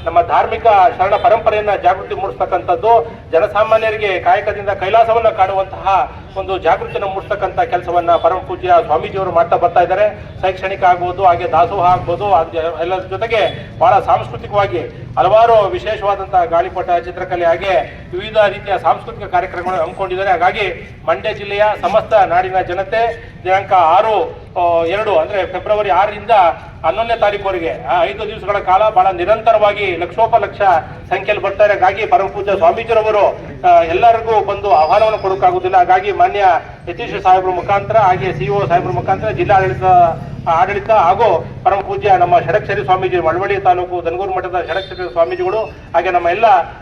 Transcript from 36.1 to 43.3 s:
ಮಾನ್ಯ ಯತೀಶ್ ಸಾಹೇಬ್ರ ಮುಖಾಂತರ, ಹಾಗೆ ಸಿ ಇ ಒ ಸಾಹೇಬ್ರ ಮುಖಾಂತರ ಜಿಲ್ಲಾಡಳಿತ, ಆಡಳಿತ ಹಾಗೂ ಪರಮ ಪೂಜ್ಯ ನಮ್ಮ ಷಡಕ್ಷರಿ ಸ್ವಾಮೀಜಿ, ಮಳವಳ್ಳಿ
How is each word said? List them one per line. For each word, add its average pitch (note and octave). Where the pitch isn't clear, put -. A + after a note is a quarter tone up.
ಮಾನ್ಯ F#3+
ಯತೀಶ್ G3
ಸಾಹೇಬ್ರ F#3
ಮುಖಾಂತರ, G3+
ಹಾಗೆ F#3
ಸಿ F#3
ಇ G3+
ಒ G3+
ಸಾಹೇಬ್ರ F#3
ಮುಖಾಂತರ F#3+
ಜಿಲ್ಲಾಡಳಿತ, F#3+
ಆಡಳಿತ F#3+
ಹಾಗೂ F#3+
ಪರಮ F#3+
ಪೂಜ್ಯ G3
ನಮ್ಮ F3
ಷಡಕ್ಷರಿ G3
ಸ್ವಾಮೀಜಿ, F3+
ಮಳವಳ್ಳಿ F#3+